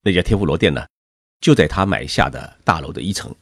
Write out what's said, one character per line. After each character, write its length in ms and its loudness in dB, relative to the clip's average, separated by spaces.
那 100 -2
家 120 2
天 160 0
妇 80 0
罗 100 0
店 160 2
呢， 100 -6
就 160 4
在 140 4
他 160 0
买 220 -2
下 240 0
的 340 -14
大 160 0
楼 100 -10
的 120 -8
一 100 -4
层。 180 -8